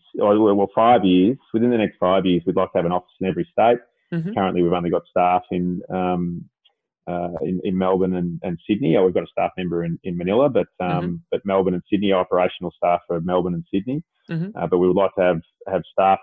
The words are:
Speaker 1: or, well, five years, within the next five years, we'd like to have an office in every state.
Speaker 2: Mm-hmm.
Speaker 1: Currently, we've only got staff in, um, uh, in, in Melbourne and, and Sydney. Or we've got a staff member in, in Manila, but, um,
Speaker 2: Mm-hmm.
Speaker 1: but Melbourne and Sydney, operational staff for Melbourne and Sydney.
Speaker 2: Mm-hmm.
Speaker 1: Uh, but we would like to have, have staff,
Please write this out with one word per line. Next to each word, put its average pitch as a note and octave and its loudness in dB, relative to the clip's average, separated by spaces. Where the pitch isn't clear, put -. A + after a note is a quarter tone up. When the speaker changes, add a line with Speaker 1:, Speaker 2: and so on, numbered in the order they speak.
Speaker 1:
or, G#2 4
well, G2 0
five A#2 4
years, F#2+ 4
within A2+ 0
the A#2+ 2
next G#2 -2
five F#2 2
years, F2 2
we'd F2+ -2
like F#2 0
to G2+ 0
have F2 0
an E2+ 0
office - -6
in F#2+ -2
every F2 -4
state. A#2+ 2
Speaker 2:
Mm-hmm. E3+ -6
Speaker 1:
Currently, G2 0
we've E2+ 2
only F2 -2
got F2 -2
staff F2+ 2
in, F2+ -4
um, F2 -4
uh, F2 -6
in, F2+ -4
in F#2 -4
Melbourne F#2 0
and, F2 -4
and F2 -8
Sydney. A2+ 0
Or F#2+ 4
we've F2+ 2
got F#2 0
a E2+ -12
staff F2+ -4
member E2+ -4
in, E2+ -6
in F2+ -8
Manila, G2+ 0
but, G#2 0
um, F2+ -4
Speaker 2:
Mm-hmm. F2 -4
Speaker 1:
but - -4
Melbourne F#2+ 0
and F2+ -6
Sydney, G2 0
operational F2+ 0
staff F2 0
for F2 -4
Melbourne F2+ 0
and E2+ -6
Sydney. B2+ -4
Speaker 2:
Mm-hmm. E3+ -6
Speaker 1:
Uh, F2 -6
but F2+ 0
we F2+ 4
would F2+ 2
like G2 2
to F#2+ 0
have, F2+ 2
have F#2 -4
staff, F#2+ 2